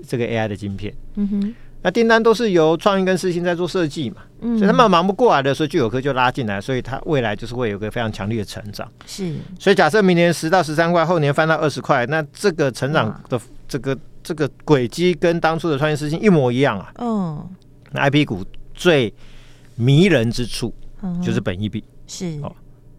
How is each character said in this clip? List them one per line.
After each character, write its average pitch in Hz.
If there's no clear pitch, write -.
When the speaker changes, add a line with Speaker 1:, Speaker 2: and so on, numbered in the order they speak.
Speaker 1:
这 127
个 117
A 117
I 110
的 104
晶 101
片。 101
Speaker 2:
嗯 208
哼。 202
Speaker 1:
那 185
订 226
单 226
都 226
是 226
由 165
创 196
意 185
跟 185
世 185
芯 175
在 180
做 175
设 175
计 143
嘛， -
Speaker 2:
嗯。 226
Speaker 1:
所 208
以 185
他 -
们 233
忙 175
不 196
过 226
来 143
的 139
时 156
候， 156
聚 170
友 117
科 120
就 135
拉 123
进 123
来， 101
所 131
以 120
它 120
未 147
来 107
就 110
是 120
会 120
有 101
个 104
非 120
常 110
强 98
力 113
的 104
成 -
长。 -
Speaker 2:
是。 180
Speaker 1:
所 196
以 -
假 165
设 208
明 185
年 170
十 160
到 185
十 151
三 170
块， 170
后 175
年 143
翻 160
到 160
二 151
十 127
块， 123
那 156
这 202
个 147
成 135
长 135
的 127
Speaker 2:
哇。 110
Speaker 1:
这 143
个， 131
这 175
个 147
轨 135
迹 175
跟 170
当 160
初 165
的 139
创 151
意 151
世 147
芯 175
一 220
模 143
一 120
样 127
啊。 -
Speaker 2:
嗯。 185
Speaker 1:
那 135
I 139
P 147
股 95
最 139
迷 139
人 120
之 117
处 -
就 120
是 117
本 95
益 104
比。 107
Speaker 2:
嗯 -
哼。 -
是。 160
Speaker 1:
哦， -